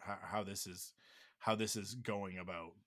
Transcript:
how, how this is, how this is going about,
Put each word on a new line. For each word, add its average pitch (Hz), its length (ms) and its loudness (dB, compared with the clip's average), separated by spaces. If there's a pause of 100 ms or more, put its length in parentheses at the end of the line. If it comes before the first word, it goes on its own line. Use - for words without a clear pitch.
how, 101 220 -2
how 101 220 2
this 98 220 -2
is, 90 260 -8 (480)
how 110 160 6
this 107 180 4
is 107 220 -2
going 101 420 0
about, 87 360 -4 (120)